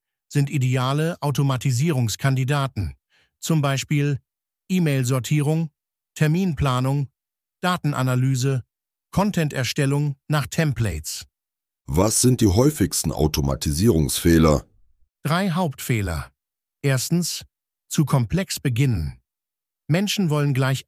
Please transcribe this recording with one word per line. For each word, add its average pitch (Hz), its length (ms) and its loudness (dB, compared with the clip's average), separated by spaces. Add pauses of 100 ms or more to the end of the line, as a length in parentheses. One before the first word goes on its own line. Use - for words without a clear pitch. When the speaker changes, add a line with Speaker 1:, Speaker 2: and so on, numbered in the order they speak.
(300)
Speaker 1:
sind 143 200 0
ideale 135 720 -2
Automatisierungskandidaten. 135 1700 -2 (480)
Zum 160 200 0
Beispiel 143 580 0 (500)
E-Mail-Sortierung, 147 1040 0 (440)
Terminplanung, 143 920 0 (520)
Datenanalyse, 131 1040 0 (480)
Content-Erstellung 147 1080 -2 (100)
nach 147 200 0
Templates. 110 760 -4 (640)
Speaker 2:
Was 87 360 0
sind 127 200 4
die 113 60 6
häufigsten 98 640 2
Automatisierungsfehler? 78 1500 2 (580)
Speaker 1:
Drei 175 280 0
Hauptfehler. 117 800 -4 (540)
Erstens, 143 600 -2 (440)
zu - 160 0
komplex 143 560 -2
beginnen. 110 580 -2 (720)
Menschen 190 420 0
wollen 143 240 0
gleich 135 340 -2